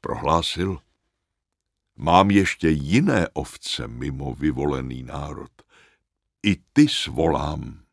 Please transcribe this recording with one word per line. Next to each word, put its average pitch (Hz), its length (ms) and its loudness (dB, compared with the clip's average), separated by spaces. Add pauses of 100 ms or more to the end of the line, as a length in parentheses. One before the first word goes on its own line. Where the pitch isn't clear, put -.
Prohlásil: 82 800 -2 (1120)
"Mám 92 360 4
ještě 95 380 2
jiné 90 640 2
ovce - 540 -8
mimo 65 480 -8
vyvolený 65 680 -4
národ. 71 480 -12 (920)
I 104 120 4
ty - 320 4
svolám 73 1040 -2